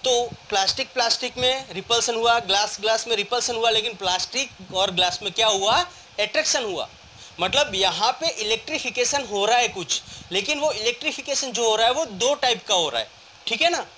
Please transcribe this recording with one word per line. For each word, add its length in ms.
तो 260
प्लास्टिक, 440
प्लास्टिक 440
में 340
रिपल्सन 440
हुआ, 240
ग्लास, 420
ग्लास 260
में 80
रिपल्सन 400
हुआ, 140
लेकिन 240
प्लास्टिक 560
और 180
ग्लास 320
में 80
क्या 160
हुआ? 320
Attraction 440
हुआ। 260
मतलब 360
यहाँ 360
पे 180
electrification 960
हो 200
रहा 120
है 100
कुछ, 340
लेकिन 280
वो 120
electrification 800
जो 180
हो 60
रहा 120
है, 60
वो 120
दो 300
type 320
का 80
हो 140
रहा 120
है, 100
ठीक 140
है 80
ना। 180